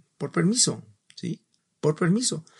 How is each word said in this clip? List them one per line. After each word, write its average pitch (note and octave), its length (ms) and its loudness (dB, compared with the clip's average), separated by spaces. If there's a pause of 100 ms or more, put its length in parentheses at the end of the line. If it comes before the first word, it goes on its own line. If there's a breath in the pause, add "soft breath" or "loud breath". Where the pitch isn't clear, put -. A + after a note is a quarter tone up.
(180)
Por C#3+ 140 -8
permiso, F3 500 2 (320)
¿sí? - 300 -8 (380)
Por D#3 140 2
permiso. F#3 500 0 (140 loud breath)